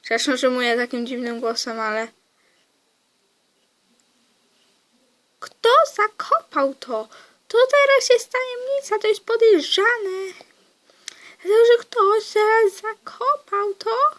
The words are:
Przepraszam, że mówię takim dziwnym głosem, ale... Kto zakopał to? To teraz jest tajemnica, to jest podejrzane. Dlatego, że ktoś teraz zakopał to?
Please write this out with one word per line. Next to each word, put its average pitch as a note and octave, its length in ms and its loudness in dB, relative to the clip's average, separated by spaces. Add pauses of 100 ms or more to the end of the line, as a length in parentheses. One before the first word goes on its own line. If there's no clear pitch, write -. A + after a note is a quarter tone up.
Przepraszam, D4 360 -2
że C4 120 0
mówię B3 260 0
takim A#3+ 320 -4
dziwnym A#3+ 320 -8
głosem, A#3 400 -6
ale... A3 280 -4 (3250)
Kto - 300 -4 (260)
zakopał F4+ 800 -4
to? A3+ 320 -10 (400)
To A4 100 0 (140)
teraz C#5 380 4
jest B4 220 2
tajemnica, B4+ 680 -4
to G#4+ 80 -2
jest G#4+ 140 0
podejrzane. G4+ 1120 0 (1080)
Dlatego, A4 280 4
że A#4 60 6
ktoś G#4+ 460 0 (100)
teraz G#4+ 400 2
zakopał G#4+ 1000 -6
to? A4+ 220 -6 (240)